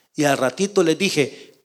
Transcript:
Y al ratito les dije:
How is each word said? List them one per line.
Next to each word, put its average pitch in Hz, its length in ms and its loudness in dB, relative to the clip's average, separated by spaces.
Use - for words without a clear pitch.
Y 147 100 0
al 143 120 2
ratito 185 460 0
les 160 140 0
dije: - 680 -4